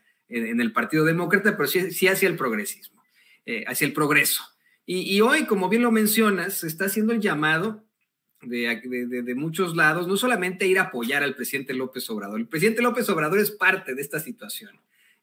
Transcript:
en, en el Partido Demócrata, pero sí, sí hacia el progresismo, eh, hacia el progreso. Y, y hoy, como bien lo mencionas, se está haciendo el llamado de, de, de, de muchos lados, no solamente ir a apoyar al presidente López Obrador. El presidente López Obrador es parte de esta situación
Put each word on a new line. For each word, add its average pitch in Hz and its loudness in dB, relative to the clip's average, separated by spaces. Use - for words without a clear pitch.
en, 117 -4
en 117 0
el 117 2
Partido 156 2
Demócrata, 175 2
pero 147 0
sí, 180 0
sí - 2
hacia 185 4
el 165 -4
progresismo, - -6
eh, 113 -6
hacia 127 -2
el 139 -2
progreso. 147 2
Y, 185 -2
y 190 2
hoy, 262 4
como 190 0
bien 226 2
lo 240 4
mencionas, 208 2
se 170 -6
está 160 -4
haciendo 214 0
el 233 0
llamado 165 0
de, 120 -4
de, 123 -6
de, 123 -6
de 123 -4
muchos 165 -4
lados, 165 2
no 190 0
solamente 196 0
ir 190 4
a 190 4
apoyar 127 -2
al 143 -2
presidente 135 -6
López 127 -6
Obrador. 107 -6
El 117 -6
presidente 220 2
López 240 0
Obrador 165 2
es 208 2
parte 185 0
de 139 -6
esta 151 -6
situación - -14